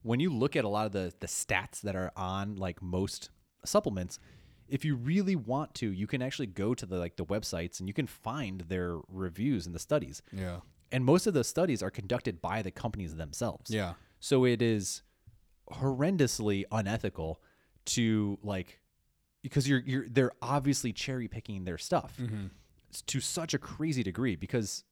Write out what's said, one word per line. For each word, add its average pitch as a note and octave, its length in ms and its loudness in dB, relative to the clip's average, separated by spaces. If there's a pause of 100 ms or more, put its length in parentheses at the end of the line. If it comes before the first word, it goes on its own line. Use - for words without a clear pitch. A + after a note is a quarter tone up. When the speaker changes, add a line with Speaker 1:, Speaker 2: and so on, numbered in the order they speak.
Speaker 1:
when A#2 160 2
you F3 120 4
look C3+ 240 2
at B2+ 100 4
a - 40 2
lot G#2+ 160 2
of G2+ 60 -2
the, F#2 280 -2
the E2 60 -8
stats - 560 -2
that G2+ 140 -2
are F#2 200 -2
on, G2 420 -4
like, F#2 260 -4
most F#2 480 -2 (340)
supplements, G2 540 0 (480)
if C#3 180 -2
you D3 100 2
really F3+ 400 2
want C3 400 -2
to, G#2+ 160 0
you F#2+ 140 0
can C3 160 -2
actually C3 240 -2
go G2+ 300 0
to A2+ 100 -10
the, F2+ 140 -2
like, E2+ 160 -4
the F2 100 -4
websites F2 540 -4
and F#2+ 100 -4
you G#2 60 -6
can D3 100 0
find A2+ 600 -6
their F2+ 300 -2 (100)
reviews F#2 580 -2
and F2 80 -8
the E2 60 -6
studies. - 420 -2 (100)
Speaker 2:
Yeah. F2+ 280 -6 (320)
Speaker 1:
And B2+ 120 2
most D#3 220 6
of G3+ 80 4
those B2+ 140 4
studies D#3+ 340 2
are F#2+ 80 -2
conducted G2 500 -2
by G2 220 -2
the F#2 80 -4
companies G2 460 -6
themselves. D#2+ 560 -4
Speaker 2:
Yeah. F#2+ 220 0 (260)
Speaker 1:
So C3 260 6
it A#2+ 160 6
is A2 400 2 (720)
horrendously C3 1000 2
unethical G2 720 -2 (440)
to, G#2+ 580 4
like, F#2+ 380 -4 (600)
because C3+ 260 2
you're, C#3 120 6
you're, C3 300 -2
they're E3 220 6 (100)
obviously C3+ 520 2
cherry B2+ 340 -4
picking G2 360 -8
their F2 140 -4
stuff - 420 -2
Speaker 2:
Mm-hmm. G#2+ 280 -4 (460)
Speaker 1:
s-, - 100 -10
to - 160 -2
such - 340 -2
a C#3+ 40 2
crazy D3 460 -2
degree A2+ 320 0
because - 560 -2